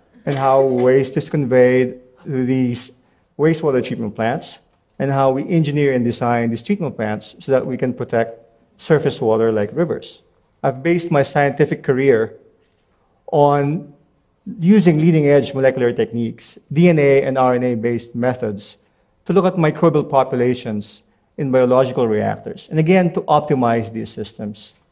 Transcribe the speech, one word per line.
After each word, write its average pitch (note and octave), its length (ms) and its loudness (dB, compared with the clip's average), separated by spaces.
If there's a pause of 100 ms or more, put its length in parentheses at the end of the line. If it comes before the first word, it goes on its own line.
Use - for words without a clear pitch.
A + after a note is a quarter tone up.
(260)
and D3 80 -4
how C3+ 300 2
waste C3 540 2
is C#3+ 100 -4
conveyed B2+ 720 2 (240)
to C3 220 -4
these B2 480 -2 (440)
wastewater D3+ 460 0
treatment A2 320 -8
plants A2+ 420 -6 (400)
and C3+ 140 -4
how C3+ 200 2
we C3+ 180 -4
engineer D3 420 0
and B2 140 0
design A#2 460 -2
these A2+ 120 -8
treatment G3+ 320 -4
plants G#2+ 460 -8
so - 100 -10
that C3 160 0
we B2+ 80 -6
can B2 180 -4
protect A#2 460 -4 (380)
surface C#3+ 420 0
water A2+ 320 2
like G#2 220 -2
rivers. - 480 -6 (420)
I've C3 180 -4
based E3+ 300 -2
my C#3+ 120 2
scientific C#3+ 600 -2
career B2+ 540 2 (880)
on C#3+ 640 0 (680)
using F3 380 4
leading-edge D3+ 560 2
molecular C3 400 0
techniques, A2+ 640 -6 (160)
D E3+ 160 6
N E3 80 4
A C#3 240 4
and C3+ 160 -2
R B2+ 160 2
N B2 100 -2
A-based A#2+ 520 -4
methods, A#2 600 -6 (500)
to F3+ 80 -2
look F3+ 120 4
at F3+ 80 0
microbial D#3 560 0
populations B2 920 -2 (340)
in C3+ 140 -4
biological B2+ 560 2
reactors, G#2+ 640 -6
and D#3 80 0
again, F3 340 2
to F3 80 -4
optimize A#2+ 720 0
these A2 160 -8
systems. - 640 -14 (180)